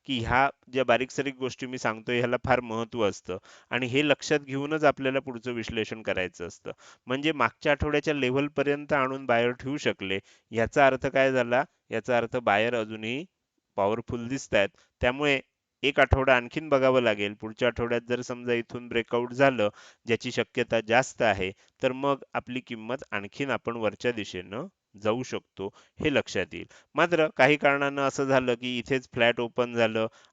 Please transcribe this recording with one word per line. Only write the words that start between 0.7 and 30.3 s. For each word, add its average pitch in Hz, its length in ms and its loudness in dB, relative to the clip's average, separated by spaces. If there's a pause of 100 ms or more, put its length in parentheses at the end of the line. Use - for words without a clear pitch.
ज्या 131 120 2
बारीक 120 260 2
सारीक 135 260 -4
गोष्टी 127 300 -8
मी 127 120 -8
सांगतोय, 117 400 -2
ह्याला 120 260 0
फार 127 160 4
महत्त्व 113 480 -2
असतं 92 300 -8 (320)
आणि 123 160 -2
हे 143 220 0
लक्षात 143 320 0
घेऊनच 143 440 -4
आपल्याला 135 360 2
पुढचं 123 320 -8
विश्लेषण 110 500 -6
करायचं 92 440 -4
असतं. - 240 -14 (360)
म्हणजे 143 260 -2
मागच्या 139 400 0
आठवड्याच्या 147 420 0
लेव्हलपर्यंत 143 800 0
आणून 135 340 -2
बायर 120 240 2
ठेवू 127 260 -6
शकले, 98 420 -4 (320)
याचा 113 360 2
अर्थ 131 200 2
काय 135 260 2
झाला? 123 320 2 (260)
याचा 113 260 -2
अर्थ 117 200 -2
बायर 113 380 2
अजूनही 110 500 -4 (520)
पॉवरफुल 117 520 -2
दिसतायत. 113 400 0 (320)
त्यामुळे 135 400 2 (420)
एक 143 180 2
आठवडा 131 360 4
आणखीन 151 320 -4
बघावं 131 340 4
लागेल. 104 320 0
पुढच्या 110 340 -2
आठवड्यात 120 400 -2
जर 123 120 -2
समजा 120 320 -6
इथून 120 360 -6
ब्रेकआउट 120 440 -2
झालं, 123 360 4 (380)
ज्याची 117 260 -2
शक्यता 117 480 -2
जास्त 117 420 0
आहे, 98 300 0 (300)
तर 131 100 2
मग 135 240 -2 (180)
आपली 123 260 -6
किंमत 113 360 -10 (140)
आणखीन 107 400 -6
आपण 117 260 -4
वरच्या 113 360 -2
दिशेनं 101 540 -8 (360)
जाऊ 110 200 0
शकतो, 98 520 -10 (260)
हे 151 140 0
लक्षात 98 380 -2
येईल. 87 140 -12 (280)
मात्र 160 420 2
काही 143 200 6
कारणानं 139 460 2
असं 135 220 0
झालं 127 300 2
की 123 240 -6
इथेच 127 340 -4
फ्लॅट 120 280 2
ओपन 120 320 -2
झालं 113 340 2 (260)